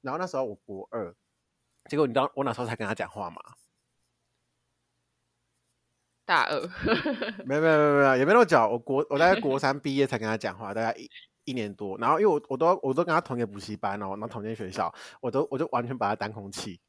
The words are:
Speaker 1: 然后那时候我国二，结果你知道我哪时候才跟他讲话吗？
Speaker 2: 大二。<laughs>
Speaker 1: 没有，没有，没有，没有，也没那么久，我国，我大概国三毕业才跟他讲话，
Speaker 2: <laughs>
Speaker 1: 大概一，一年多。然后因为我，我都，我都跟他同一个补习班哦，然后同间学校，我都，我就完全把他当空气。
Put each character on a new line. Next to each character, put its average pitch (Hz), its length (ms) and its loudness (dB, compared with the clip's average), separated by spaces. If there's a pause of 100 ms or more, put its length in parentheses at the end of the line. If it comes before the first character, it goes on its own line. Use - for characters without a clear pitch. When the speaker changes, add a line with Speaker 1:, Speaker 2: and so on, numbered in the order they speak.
Speaker 1:
然 135 120 -6
后 160 60 -4
那 185 80 -4
时 165 80 -10
候 135 80 0
我 107 100 -6
国 98 380 -14
二， 101 240 -8 (680)
结 147 100 -8
果 151 100 2
你 120 80 -6
知 131 60 4
道 139 160 0
我 135 80 -2
哪 131 80 0
时 113 80 -6
候 120 80 -4
才 113 80 -4
跟 110 100 -6
他 104 80 -2
讲 - 160 -6
话 92 220 -10
吗？ 85 100 -16 (2750)
Speaker 2:
大 160 260 4
二。 147 120 -2 (400)
<laughs> 220 460 -6
Speaker 1:
没 135 80 0
有， 151 60 2
没 160 60 4
有， 156 100 6
没 151 60 6
有， 147 120 6
没 143 80 6
有， 131 140 6
也 135 80 4
没 180 80 4
那 233 40 8
么 240 80 8
久， 156 140 6
我 113 180 2
国， 135 320 0
我 143 80 0
大 175 160 6
概 226 80 0
国 139 160 0
三 139 220 0
毕 135 160 -2
业 139 100 4
才 123 140 -4
跟 110 80 -4
他 110 100 0
讲 98 180 -6
话， 110 160 -10
Speaker 2:
<laughs> 104 40 -6
Speaker 1:
大 110 60 -2
概 117 180 0
一， 71 100 -18 (360)
一 135 80 -6
年 107 200 -4
多。 95 240 -8
然 117 140 2
后 160 80 4
因 214 80 4
为 185 40 6
我， 147 80 2 (100)
我 131 80 -4
都， 165 260 4
我 131 100 0
都 160 100 2
跟 170 80 0
他 160 80 4
同 127 180 -4
一 - 20 -4
个 117 80 0
补 101 100 -14
习 104 180 -10
班 101 280 -4
哦， 95 60 -6
然 101 120 -8
后 110 60 -8
同 - 160 -10
间 110 100 -6
学 104 160 -8
校， 92 240 -4 (280)
我 123 100 -4
都， 131 180 0
我 139 80 -6
就 151 140 -2
完 120 160 -2
全 127 100 -8
把 107 120 0
他 110 60 0
当 107 160 -6
空 101 200 -14
气。 - 380 -10